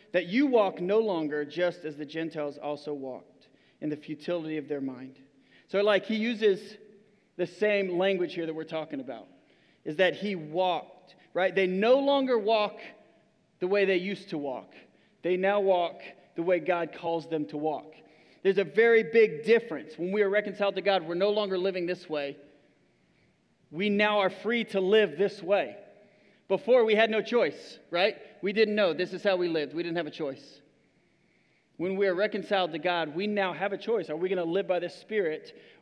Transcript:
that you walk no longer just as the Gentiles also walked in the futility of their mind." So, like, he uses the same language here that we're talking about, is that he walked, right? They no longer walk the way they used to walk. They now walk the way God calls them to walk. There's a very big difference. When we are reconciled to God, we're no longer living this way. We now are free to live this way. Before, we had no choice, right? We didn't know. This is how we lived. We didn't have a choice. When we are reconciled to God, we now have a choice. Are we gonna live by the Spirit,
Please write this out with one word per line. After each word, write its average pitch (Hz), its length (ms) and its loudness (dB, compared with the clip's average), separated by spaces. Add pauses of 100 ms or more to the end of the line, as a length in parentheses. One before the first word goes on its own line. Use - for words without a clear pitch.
(120)
that 175 140 0
you 240 200 2
walk 202 340 4
no 196 200 2
longer 156 440 -2
just 160 400 -2
as 151 120 -10
the 147 80 -10
Gentiles 151 540 -6
also 147 340 -8
walked 131 560 -12 (320)
in 156 80 -6
the 151 80 -4
futility 156 640 -6
of 139 100 -8
their 143 120 -4
mind." 131 380 -10 (500)
So, 190 120 0
like, 202 240 4
he 220 120 -2
uses 214 600 0 (600)
the 175 100 -4
same 196 520 -2
language 185 360 0
here 170 100 -6
that 160 100 -6
we're 156 100 -10
talking 156 360 -8
about, 120 260 -12 (580)
is 131 120 -6
that 180 180 4
he 202 200 -4
walked, 165 800 -4 (180)
right? 180 220 0
They 190 120 4
no 208 320 4
longer 277 400 2
walk 208 400 0 (800)
the 185 60 0
way 196 200 4
they 190 100 4
used 185 340 -4
to 160 80 -6
walk. 127 360 -8 (480)
They 180 160 0
now 196 220 2
walk 180 420 2 (340)
the 170 60 -4
way 180 160 4
God 170 340 -2
calls 165 360 -4
them 151 180 -4
to 156 100 -10
walk. 147 380 -6 (480)
There's 190 160 2
a 196 60 2
very 226 400 6
big 214 400 4
difference. 214 520 2
When 180 160 -4
we 214 80 2
are 202 80 2
reconciled 202 460 0
to 190 80 -4
God, 190 240 2
we're 170 80 -6
no 190 160 2
longer 208 260 0
living 185 300 -2
this 180 240 -6
way. 143 260 -4 (1300)
We 185 180 -2
now 208 300 2
are 190 120 2
free 226 340 -2
to 196 160 -2
live 190 360 4
this 196 260 -2
way. 165 340 0 (680)
Before, 233 380 4
we 220 100 4
had 220 140 6
no 214 140 0
choice, 220 560 -2 (120)
right? 180 260 2 (260)
We 196 100 -2
didn't 214 220 2
know. 202 180 2
This 175 220 -4
is 180 80 -8
how 196 140 4
we 175 120 0
lived. 151 240 -2
We 165 100 -4
didn't 170 140 -6
have 165 100 -2
a 151 40 -8
choice. - 500 -10 (1160)
When 185 200 -4
we 202 100 2
are 185 80 2
reconciled 196 580 0
to 165 60 -6
God, 160 380 -2
we 196 100 -2
now 196 260 0
have 190 200 -4
a 190 60 -4
choice. 214 320 -2
Are 151 60 -4
we 175 120 -2
gonna 185 160 -2
live 170 240 0
by 180 100 0
the 170 120 -4
Spirit, 165 680 -4 (240)